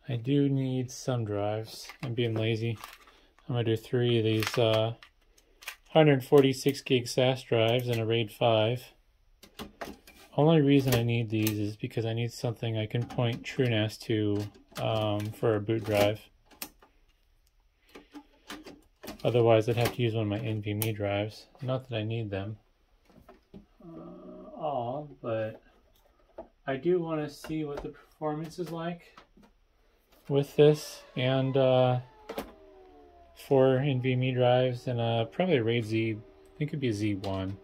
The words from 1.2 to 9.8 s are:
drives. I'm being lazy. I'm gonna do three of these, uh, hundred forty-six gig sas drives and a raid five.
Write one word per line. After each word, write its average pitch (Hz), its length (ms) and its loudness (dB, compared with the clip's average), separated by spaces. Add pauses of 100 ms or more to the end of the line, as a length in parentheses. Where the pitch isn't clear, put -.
drives. 104 640 -4 (160)
I'm 123 100 -6
being 117 220 0
lazy. 110 420 -2 (720)
I'm 131 60 -2
gonna 120 100 0
do 113 100 2
three 120 420 0
of 110 60 2
these, 110 340 0
uh, 110 360 2 (960)
hundred 147 340 6
forty-six 135 580 4
gig 120 280 0
sas 127 340 2
drives 120 460 2
and 117 100 0
a 110 60 -2
raid 113 260 0
five. 117 500 2 (1600)